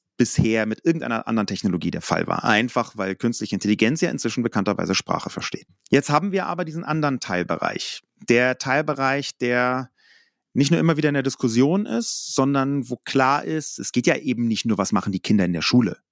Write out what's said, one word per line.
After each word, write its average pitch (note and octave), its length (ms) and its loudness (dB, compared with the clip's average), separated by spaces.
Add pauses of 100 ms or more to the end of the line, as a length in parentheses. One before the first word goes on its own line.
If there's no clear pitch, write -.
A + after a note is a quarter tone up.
(180)
bisher A2 500 2
mit - 180 -6
irgendeiner B2 420 0
anderen A2 200 0
Technologie F2+ 420 -2
der E2+ 140 -6
Fall - 240 0
war. G1+ 160 -2
Einfach, A#2 520 0
weil F#2+ 200 -4
künstliche A2 400 -4
Intelligenz A2 460 2
ja E3+ 100 0
inzwischen A#2 320 -4
bekannterweise F#2+ 500 0
Sprache - 380 -2
versteht. - 340 -8 (240)
Jetzt C#3+ 220 4
haben E3+ 200 2
wir F#3+ 140 -2
aber F3 180 -6
diesen D#3+ 200 -8
anderen D3 360 -2
Teilbereich. - 840 -4 (260)
Der B2 300 4
Teilbereich, C#3 800 -2
der B2+ 500 0 (640)
nicht C#3 160 2
nur E3 100 4
immer D#3+ 160 4
wieder D3+ 140 2
in C#3+ 60 0
der C3+ 80 0
Diskussion C3+ 640 2
ist, - 480 -6
sondern C#3 520 0
wo B2 100 -6
klar C3 460 2
ist, - 360 -8
es - 120 -8
geht B2 140 0
ja E3+ 100 4
eben A#2 320 -2
nicht A2 200 -2
nur, G#2 100 2
was G2 140 0
machen G2+ 200 0
die F#2 100 -4
Kinder G2 240 4
in F2 80 0
der D#2+ 100 -2
Schule. A#2 340 4 (140)